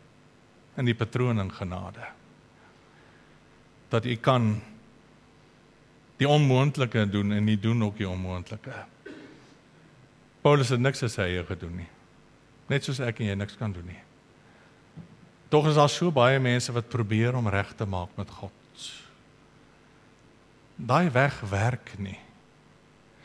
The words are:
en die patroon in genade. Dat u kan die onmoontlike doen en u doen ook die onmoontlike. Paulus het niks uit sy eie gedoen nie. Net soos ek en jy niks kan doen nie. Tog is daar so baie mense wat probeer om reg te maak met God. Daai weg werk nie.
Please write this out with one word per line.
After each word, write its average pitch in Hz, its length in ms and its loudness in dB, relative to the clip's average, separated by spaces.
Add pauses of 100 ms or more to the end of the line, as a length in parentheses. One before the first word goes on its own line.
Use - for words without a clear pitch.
(760)
en 131 100 -2
die 120 80 2
patroon 120 460 -2
in 92 120 -6
genade. 95 520 -10 (1800)
Dat 117 160 0
u 123 160 -2
kan 120 300 4 (1700)
die 139 80 2
onmoontlike 135 800 4
doen 101 240 0
en 104 160 2
u 107 80 4
doen 113 320 0
ook 104 80 -8
die 101 120 -4
onmoontlike. 92 760 -8 (1600)
Paulus 147 260 4
het 123 120 0
niks 131 220 0
uit 117 100 -2
sy 101 120 -2
eie 90 240 -2
gedoen 87 320 -8
nie. 87 80 -12 (800)
Net 139 160 -2
soos 135 160 -6
ek 120 220 -4
en 104 100 -2
jy 101 80 -4
niks 101 160 -8
kan 107 160 -6
doen 87 160 -12
nie. - 140 -16 (1500)
Tog 151 220 6
is 151 100 4
daar 143 100 6
so 175 220 0
baie 135 260 6
mense 123 340 0
wat 117 200 -4
probeer 113 440 0
om 117 120 0
reg 98 260 -2
te 110 140 -6
maak 90 320 -6
met 92 180 -10
God. - 480 -18 (1900)
Daai 147 340 2
weg 135 300 2 (100)
werk 101 480 -2
nie. 98 200 -10 (1080)